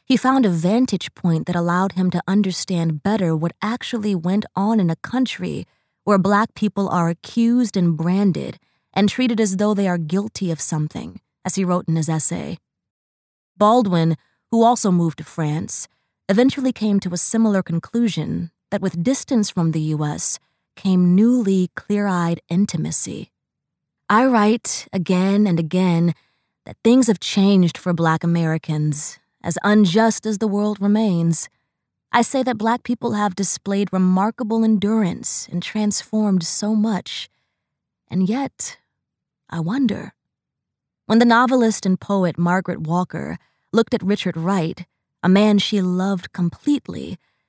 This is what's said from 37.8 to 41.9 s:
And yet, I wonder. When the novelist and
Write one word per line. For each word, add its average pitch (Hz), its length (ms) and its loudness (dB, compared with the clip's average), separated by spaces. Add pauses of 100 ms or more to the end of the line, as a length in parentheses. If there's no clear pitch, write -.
And 185 180 0
yet, - 520 -6 (720)
I 170 100 -6
wonder. 220 540 -2 (880)
When 220 140 2
the 240 80 6
novelist 240 580 2
and 185 160 0